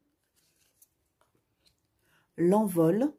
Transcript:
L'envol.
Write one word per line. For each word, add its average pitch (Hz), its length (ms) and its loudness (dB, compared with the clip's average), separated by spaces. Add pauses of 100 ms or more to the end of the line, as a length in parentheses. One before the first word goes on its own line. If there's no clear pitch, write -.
(2250)
L'envol. 185 840 0